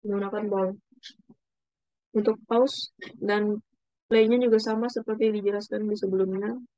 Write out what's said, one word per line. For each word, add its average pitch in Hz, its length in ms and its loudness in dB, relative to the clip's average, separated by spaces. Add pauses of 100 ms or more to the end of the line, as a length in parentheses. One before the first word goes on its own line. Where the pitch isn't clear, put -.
menggunakan 202 480 -4
bold. 190 260 0 (1400)
Untuk 220 320 0
pause - 480 0 (320)
dan 208 400 0 (480)
play-nya 220 320 6
juga 220 160 4
sama 220 320 -2
seperti 220 400 -2
dijelaskan 208 560 -2
di 208 80 0
sebelumnya. 190 640 -2 (180)